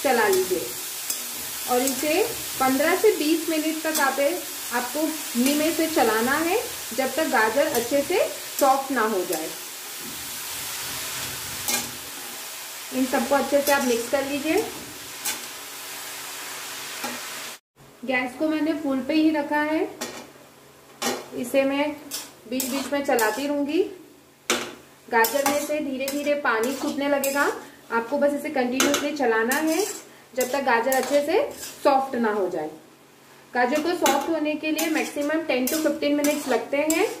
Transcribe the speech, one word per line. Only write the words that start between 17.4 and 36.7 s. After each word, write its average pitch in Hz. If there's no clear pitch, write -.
गैस 254
को 311
मैंने 311
फुल 269
पे 269
ही 311
रखा 294
है, 311
इसे 269
मैं 285
बीच 254
बीच 262
में 277
चलाती 269
रहूँगी। 294
गाजर 247
में 294
से 302
धीरे 262
धीरे 285
पानी 240
छूटने 285
लगेगा, 285
आपको 226
बस 285
इसे 294
कंटिन्यूअसली 269
चलाना 240
है 320
जब 247
तक 277
गाजर 240
अच्छे 262
से 330
सॉफ्ट 269
ना 226
हो 202
जाए। 156
गाजर 247
को 339
सॉफ्ट 285
होने 302
के 311
लिए 320
मैक्सिमम 294
टेन 254
to 311
फिफ्टीन 294
मिनट्स 294
लगते 247